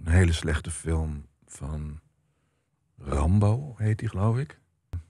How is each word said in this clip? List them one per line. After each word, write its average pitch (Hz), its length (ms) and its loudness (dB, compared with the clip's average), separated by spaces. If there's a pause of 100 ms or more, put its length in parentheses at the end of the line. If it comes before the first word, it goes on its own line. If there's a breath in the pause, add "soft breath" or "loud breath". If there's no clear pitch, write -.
een 82 80 0
hele 87 200 8
slechte 78 400 -2
film 78 540 -4 (200)
van 76 540 -10 (1000)
Rambo, 101 800 2
heet 107 220 0
die, 110 100 -4
geloof 110 280 0
ik. 143 220 -8 (500)